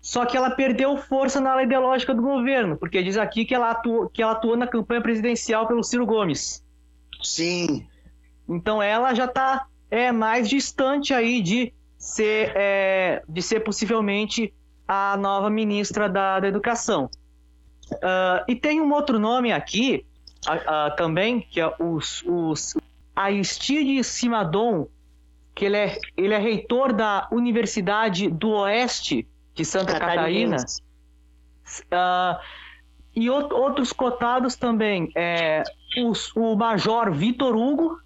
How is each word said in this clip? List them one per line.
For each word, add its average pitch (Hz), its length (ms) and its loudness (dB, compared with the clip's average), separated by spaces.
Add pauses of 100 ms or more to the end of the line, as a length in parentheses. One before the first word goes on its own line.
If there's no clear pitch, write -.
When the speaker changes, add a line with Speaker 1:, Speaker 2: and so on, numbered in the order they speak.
Speaker 1:
só - 240 -2
que 240 120 0
ela 254 140 4
perdeu 269 460 2
força 269 440 0
na 262 120 2
ala 262 100 4
ideológica 262 520 2
do 233 80 0
governo, 247 540 2
porque 180 260 -2
diz 190 160 0
aqui 220 260 0
que 247 100 -2
ela 240 180 2
atuou, 226 360 0
que - 140 -4
ela 220 100 2
atuou 220 240 0
na 240 100 0
campanha 233 360 -2
presidencial 226 640 0
pelo 233 160 0
Ciro 240 240 0
Gomes. 202 580 -2 (580)
Speaker 2:
Sim. 170 640 -2 (640)
Speaker 1:
Então 208 340 -2
ela 226 320 2
já 254 120 2
tá, 262 400 0 (240)
é, 240 220 2
mais 220 360 2
distante 277 640 0
aí 240 300 2
de 226 300 -2 (260)
ser, 214 560 0
é, 190 760 2
de 165 140 -6
ser 220 180 0
possivelmente 214 920 -2 (320)
a 196 300 0
nova 196 340 0
ministra 208 580 0
da, 190 320 0
da 196 80 0
Educação. 202 640 -2 (920)
Ah, 185 460 2
e 247 80 0
tem 302 240 0
um 294 120 2
outro 285 260 2
nome 233 340 2
aqui, 202 540 -2 (400)
ah, 160 200 -2
ah, 151 240 0
também, 180 500 0
que - 200 -6
é 160 180 2
os, 165 480 -4
os, 165 480 -2 (400)
Aristides 247 920 0
Simadon, 214 840 0 (680)
que - 100 -4
ele 202 120 2
é, 208 220 0 (180)
ele 196 180 2
é 214 40 2
reitor 233 540 2
da 208 380 0
Universidade 214 1000 0
do 165 220 0
Oeste 208 760 0 (280)
de 165 100 -4
Santa 190 280 -2
Catarina. 175 640 0
Speaker 2:
Catarinense. - 260 -6 (1080)
Speaker 1:
Ah, 180 500 0 (760)
e 233 140 0
out-, 285 260 0
outros 262 380 0
cotados 247 640 0
também, 214 580 0
é, 165 480 0 (420)
os, 226 300 -2
o 226 220 2
Major 220 560 2
Vitor 233 440 0
Hugo 302 500 0